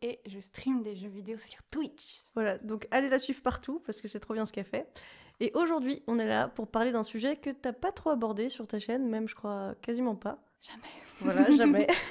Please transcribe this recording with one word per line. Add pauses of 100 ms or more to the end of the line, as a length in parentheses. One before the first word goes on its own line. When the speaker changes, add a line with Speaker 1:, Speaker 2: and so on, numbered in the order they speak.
Speaker 1:
et
je
stream
des
jeux
vidéo
sur
Twitch. (100)
Speaker 2:
Voilà,
donc
allez
la
suivre
partout,
parce
que
c'est
trop
bien
ce
qu'elle
fait. (540)
Et
aujourd'hui,
on
est
là
pour
parler
d'un
sujet
que
t'as
pas
trop
abordé
sur
ta
chaîne,
même
je
crois
quasiment
pas. (200)
Speaker 1:
Jamais. (320)
Speaker 2:
Voilà,
Speaker 1:
<laughs>
Speaker 2:
jamais. (240)